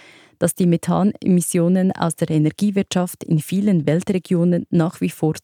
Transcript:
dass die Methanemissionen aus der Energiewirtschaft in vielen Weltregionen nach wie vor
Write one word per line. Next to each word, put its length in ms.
dass 160
die 120
Methanemissionen 1300
aus 240
der 120
Energiewirtschaft 960
in 140
vielen 480
Weltregionen 840
nach 320
wie 80
vor 360